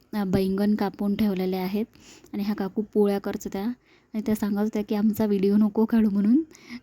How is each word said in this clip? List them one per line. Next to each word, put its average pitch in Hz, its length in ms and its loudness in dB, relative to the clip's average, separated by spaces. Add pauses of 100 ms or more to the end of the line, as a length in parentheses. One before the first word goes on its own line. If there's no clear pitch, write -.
(120)
अ, 208 120 -2
बैंगन 190 500 2
कापून 202 420 -2
ठेवलेले 190 400 0
आहेत 190 280 -4 (480)
आणि 202 100 -6
ह्या 202 120 -2
काकू 196 280 -4 (120)
पोळ्या 202 240 4
करत 196 260 -6
होत्या 196 200 -6 (500)
आणि 214 120 -4
त्या 214 80 2
सांगत 202 240 -2
होत्या 214 260 -2
की 214 100 -4
"आमचा 208 320 0
व्हिडिओ 202 300 2
नको 214 280 2
काढू" 220 260 2
म्हणून. 208 320 4 (400)